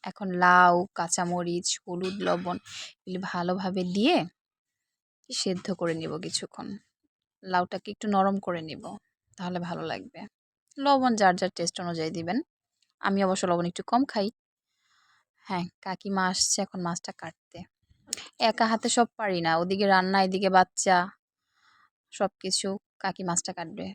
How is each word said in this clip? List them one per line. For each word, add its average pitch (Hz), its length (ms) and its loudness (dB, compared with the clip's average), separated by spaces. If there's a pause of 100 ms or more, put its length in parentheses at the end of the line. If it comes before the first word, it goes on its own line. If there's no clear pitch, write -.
এখন 196 180 -8 (160)
লাউ, 180 300 8 (240)
কাঁচামরিচ, 175 680 -2 (160)
হলুদ, 185 320 -6 (120)
লবণ 180 300 -2 (440)
এগুলি 185 180 -8 (120)
ভালোভাবে 185 500 -2 (140)
দিয়ে 262 200 4 (1120)
সেদ্ধ 190 380 -4 (120)
করে 170 220 0
নিব 156 100 -6 (140)
কিছুক্ষণ। - 420 -10 (760)
লাউটাকে 185 500 -4
একটু - 120 -12 (100)
নরম 196 200 4 (100)
করে 170 240 -4
নিব, - 140 -12 (540)
তাহলে 180 200 -6 (100)
ভালো 165 240 -8
লাগবে। 98 280 -10 (580)
লবণ 269 420 4
যার 190 200 6
যার 180 180 0
টেস্ট 170 260 -4
অনুযায়ী 165 340 -4
দিবেন, 170 200 -4 (640)
আমি 196 260 0
অবশ্য 190 240 0
লবণ 175 220 2
একটু - 200 -10
কম 254 100 4 (100)
খাই। 208 160 -2 (1160)
হ্যাঁ, 180 180 -2 (200)
কাকিমা 190 460 -2
আসছে - 340 0
এখন - 220 -12
মাছটা 170 240 -6 (100)
কাটতে। - 380 -18 (920)
একা 220 220 2
হাতে 226 160 0 (100)
সব 233 100 4 (120)
পারি 196 260 0
না, 160 60 2 (100)
ওদিকে 196 320 0
রান্না, 185 240 4 (100)
এদিকে 190 300 0
বাচ্চা, 185 400 4 (1160)
সব 196 180 -2 (120)
কিছু 190 240 -4 (360)
কাকি 190 260 -6
মাছটা 175 280 -2
কাটবে। 175 380 -10